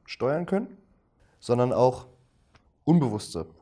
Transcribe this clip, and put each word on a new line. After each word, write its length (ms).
steuern 400
können, 320
sondern 320
auch 340
unbewusste 640